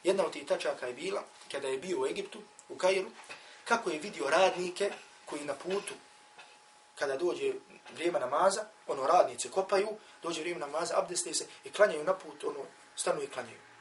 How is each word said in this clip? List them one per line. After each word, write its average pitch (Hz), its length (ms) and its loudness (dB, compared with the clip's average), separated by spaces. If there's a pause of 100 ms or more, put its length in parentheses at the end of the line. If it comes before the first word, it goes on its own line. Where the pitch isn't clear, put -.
Jedna 190 220 4
od 151 80 -4
tih 143 140 -8
tačaka 156 400 -2
je 123 60 -6
bila, 190 300 -4 (280)
kada 139 160 -4
je 135 100 0
bio 170 240 -2
u 135 60 2
Egiptu, - 340 -6 (280)
u - 80 -12
Kairu, 190 320 2 (560)
kako 226 240 2
je 151 100 -2
vidio 151 300 -4
radnike 180 640 4 (340)
koji 147 200 -8
na 143 80 -4
putu, 190 400 -4 (1080)
kada 135 180 0
dođe 170 360 0 (400)
vrijeme 156 260 0
namaza, 180 460 4 (220)
ono, 139 200 0
radnici 156 420 6
kopaju, 190 380 2 (360)
dođe 165 180 -4
vrijeme 170 180 -4
namaza, 151 380 -2
abdeste 180 360 0
se - 120 -2 (180)
i - 80 -16
klanjaju 180 320 4
na 185 100 2
put, - 300 -8
ono, - 220 -4 (300)
stanu - 280 -2
i - 40 -6
klanjaju. 113 320 -10 (220)